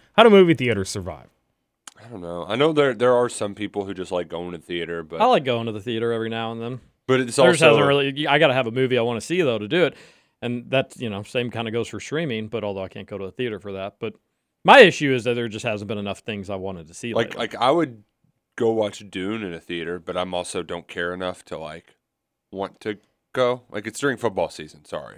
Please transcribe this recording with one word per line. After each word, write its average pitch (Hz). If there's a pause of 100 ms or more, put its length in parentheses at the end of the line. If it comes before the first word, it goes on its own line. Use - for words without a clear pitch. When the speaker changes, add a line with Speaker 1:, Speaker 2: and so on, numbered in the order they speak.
(140)
Speaker 1:
How 220
do 233
movie 185
theaters 113
survive? 87 (720)
Speaker 2:
I -
don't 113
know. 85
I 104
know 156
there, 143
there 123
are 123
some 104
people 101
who 98
just 90
like 90
going 85
to 85
theater, 85
but 80
Speaker 3:
I 226
like 214
going 117
to 113
the 107
theater 117
every 113
now 113
and 113
then. 123 (260)
Speaker 2:
But 131
it's 120
Speaker 3:
There 135
just 160
Speaker 2:
also 147
Speaker 3:
hasn't 143
really, 139
I 143
gotta 147
have 127
a 113
movie 127
I 117
wanna 117
see, 180
though, 123
to 104
do 165
it. - (460)
And 120
that's, 131
you 123
know, 101
same 123
kinda 113
goes 113
for 107
streaming, 131
but 107
although 98
I 95
can't 104
go 104
to 95
a 92
theater 113
for 101
that. 95
But 110 (500)
my 226
issue 151
is 123
that 120
there 120
just 107
hasn't 107
been 107
enough 101
things 101
I 101
wanted 92
to 87
see 117
Speaker 2:
Like, 117
Speaker 3:
lately. 107
Speaker 2:
like, 110
I 117
would 135 (540)
go 113
watch 107
Dune 101
in 90
a 82
theater, 85
but 87
I'm 92
also 90
don't 85
care 87
enough 90
to, -
like, 78 (560)
want 95
to 107 (360)
go. 123
Like, 107
it's 107
during 135
football 95
season. 76
Sorry, 67